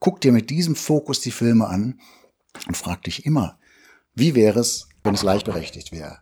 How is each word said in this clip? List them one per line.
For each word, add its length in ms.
Guck 220
dir 100
mit 160
diesem 260
Fokus 460
die 120
Filme 340
an 340
und 100
frag 260
dich 240
immer, 320
wie 200
wäre 260
es, 280
wenn 100
es 60
gleichberechtigt 720
wäre? 300